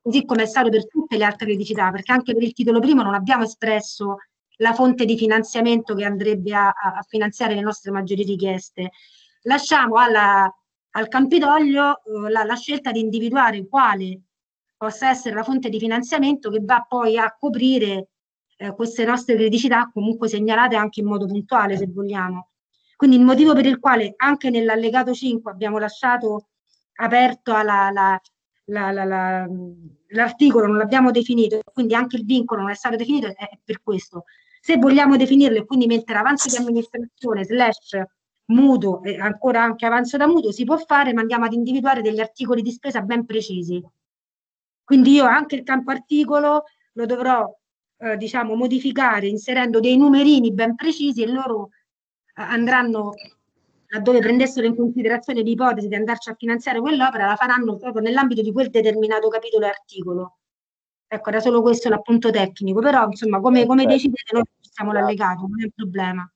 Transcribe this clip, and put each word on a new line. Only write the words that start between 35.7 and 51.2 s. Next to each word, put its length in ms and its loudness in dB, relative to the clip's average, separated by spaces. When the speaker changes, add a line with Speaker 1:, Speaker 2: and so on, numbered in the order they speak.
Speaker 1:
mettere 340 0
avanzo 300 0
di 80 -4
amministrazione 880 -4
slash 560 -2
mutuo 560 4
e 160 -8
ancora 440 0
anche 220 -2
avanzo 320 0
da 100 2
mutuo, 260 2
si 120 -4
può 140 0
fare, 340 2
ma 80 0
andiamo 240 -2
ad 80 -2
individuare 480 0
degli 180 -2
articoli 440 -4
di 100 -4
spesa 300 -8
ben 240 -4
precisi. 580 -6
Quindi 300 6
io 120 8
anche 320 2
il 80 -10
campo 260 -2
articolo 760 0
lo 120 -6
dovrò 420 0
eh, 120 -4
diciamo, 380 -6
modificare 720 -2
inserendo 540 -2
dei 160 4
numerini 560 6
ben 220 0
precisi 480 -4